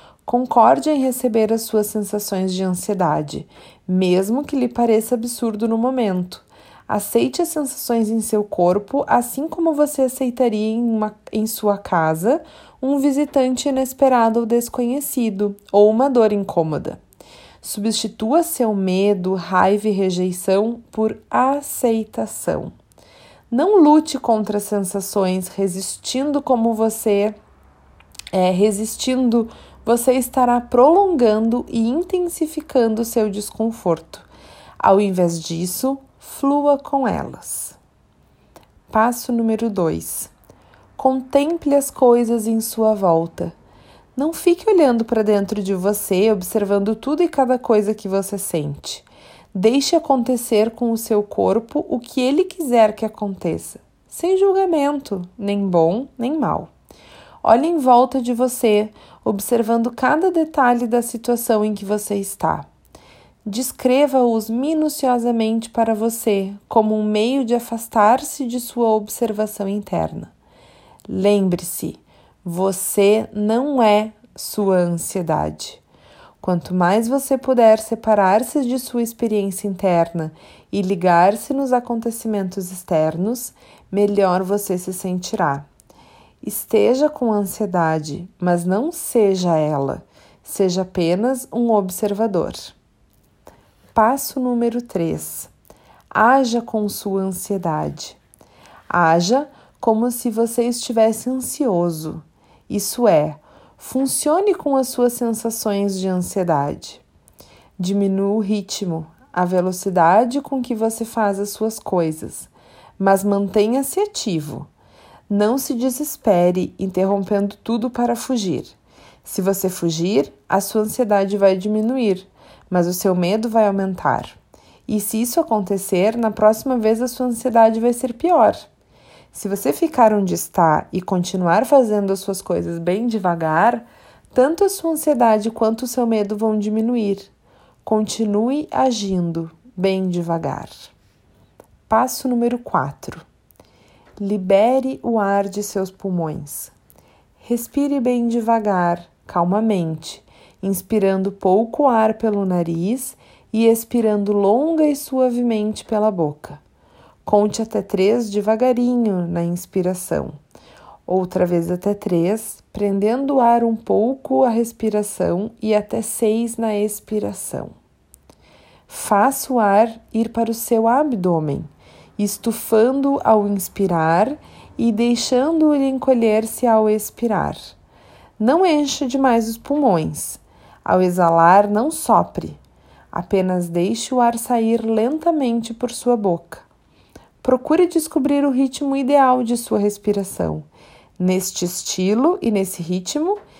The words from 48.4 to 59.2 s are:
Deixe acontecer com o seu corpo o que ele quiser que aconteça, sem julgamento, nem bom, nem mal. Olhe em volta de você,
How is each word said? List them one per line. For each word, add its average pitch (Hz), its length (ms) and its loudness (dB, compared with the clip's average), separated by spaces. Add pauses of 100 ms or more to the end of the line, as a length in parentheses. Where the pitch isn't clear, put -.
Deixe 247 420 2
acontecer 240 720 0
com 233 220 -4
o 226 60 -2
seu 214 240 0
corpo 208 640 -2
o 254 100 -2
que - 220 -8
ele 277 240 2
quiser 240 500 2
que 220 120 -6
aconteça, 185 760 -6 (260)
sem 370 300 0
julgamento, 311 840 2 (160)
nem 202 280 -2
bom, 180 400 2 (120)
nem 262 200 -2
mal. 160 300 -2 (720)
Olhe 254 240 6
em 339 120 0
volta 254 420 4
de 240 140 -2
você, 220 560 0 (340)